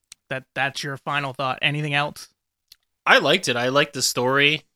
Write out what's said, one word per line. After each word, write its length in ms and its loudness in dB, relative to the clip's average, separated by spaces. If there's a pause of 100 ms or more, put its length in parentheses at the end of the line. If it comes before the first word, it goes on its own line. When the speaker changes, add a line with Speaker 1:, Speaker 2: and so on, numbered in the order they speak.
(280)
Speaker 1:
That, 160 -8 (100)
that's 280 -4
your 160 -8
final 340 -4
thought. 300 -4
Anything 320 -2
else? 340 -4 (800)
Speaker 2:
I 120 8
liked 300 2
it. 80 0
I 120 0
liked 260 0
the 80 -6
story. 640 2 (120)